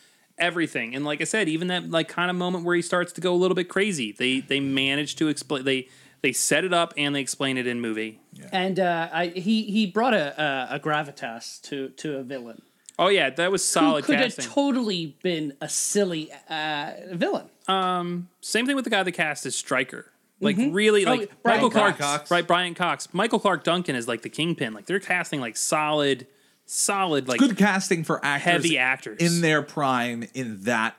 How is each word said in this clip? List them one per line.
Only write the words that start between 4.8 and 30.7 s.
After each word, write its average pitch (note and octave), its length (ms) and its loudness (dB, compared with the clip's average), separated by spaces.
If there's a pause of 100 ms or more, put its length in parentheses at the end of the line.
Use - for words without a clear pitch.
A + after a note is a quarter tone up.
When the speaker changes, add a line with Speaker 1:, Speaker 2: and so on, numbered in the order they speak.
Speaker 1:
to D#3+ 100 0
explain. C#3+ 380 -4
They, C3+ 240 0 (320)
they C#3 100 2
set D3+ 320 2
it F3+ 100 0
up E3+ 240 2
and C#3+ 160 0
they C#3 80 -2
explain C3 360 -2
it B2 100 -2
in A#2+ 140 -2
movie. A2 380 -6 (140)
Speaker 2:
Yeah. - 180 -18
Speaker 3:
And, F#3+ 280 0
uh, E3+ 320 0
I, F3 160 -2
he, F#3 360 0
he G#3 240 2
brought A3 260 2
a, D3+ 280 -2
a, C3+ 340 -2
a D3+ 40 -6
gravitas C#3+ 840 -6
to, C3+ 260 -8
to C#3+ 280 -8
a C3+ 60 -6
villain A#2+ 380 -12 (380)
Speaker 1:
Oh E3+ 100 4
yeah, E3+ 200 4
that E3+ 220 0
was F#3 100 0
Speaker 3:
who - 60 0 (120)
Speaker 1:
solid D3+ 260 4
Speaker 3:
could C#4+ 120 2
Speaker 1:
casting. B3+ 280 0
Speaker 3:
have - 80 -12
totally A3 680 0
been D#3 400 -2
a D3+ 80 -8
silly, F3 600 0 (180)
uh, D3+ 420 -4 (200)
villain. B3 380 -2 (180)
Speaker 1:
Um, F3+ 640 0 (120)
same A#3 240 0
thing C#4 100 0
with C4 100 -2
the B3 60 -4
guy G3 120 4
that F#3 80 0
cast D#3 340 -2
as B2+ 100 -4
Stryker. - 560 -4 (280)
Like, G3 160 2
Speaker 3:
Mm-hmm. C4 160 2
Speaker 1:
really, G#3 340 4
Speaker 3:
Oh, B3+ 100 4
Speaker 1:
like, G#3+ 160 -4 (120)
Speaker 3:
Brian A3+ 140 4
Speaker 1:
Michael A3 140 4
Clark, G#3 280 4
Speaker 2:
Cox. D3 320 0
Speaker 1:
right? F3 140 4
Brian F3 300 2
Cox. E3 380 -2
Michael G#3+ 260 2
Clark F3+ 240 2
Duncan E3+ 320 0
is, A#2 120 -4
like, A#2 140 -2
the - 80 -8
Kingpin. D3 440 -2
Like, G#2 120 -16
they're F#3+ 140 -2
casting, E3+ 420 -2
like, A2+ 160 -6
solid, D3+ 720 0 (400)
solid, F3 600 0
like, B2 120 0
Speaker 2:
Good A#3+ 180 6
casting F#3+ 460 4
for - 200 -2
actors C#3+ 200 0
Speaker 1:
heavy E3 340 4
actors. B2+ 420 -2
Speaker 2:
in E3+ 220 2
their D#3 220 4
prime A#2+ 720 0
in A2+ 300 -6
that A2+ 340 2